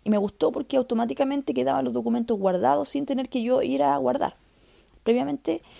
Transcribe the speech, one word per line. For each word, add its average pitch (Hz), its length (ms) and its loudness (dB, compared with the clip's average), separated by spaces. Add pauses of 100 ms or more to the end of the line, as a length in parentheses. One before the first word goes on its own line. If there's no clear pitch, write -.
y 208 60 -4
me 208 80 2
gustó 202 340 0
porque 269 260 -4
automáticamente 269 760 0
quedaban 269 320 0
los 240 80 -2
documentos 233 440 0
guardados 208 520 2
sin 285 160 -4
tener 262 240 -4
que 247 140 -2
yo 247 180 2
ir 269 200 0
a 285 160 4
guardar. 262 380 0 (680)
Previamente, 277 600 -2 (160)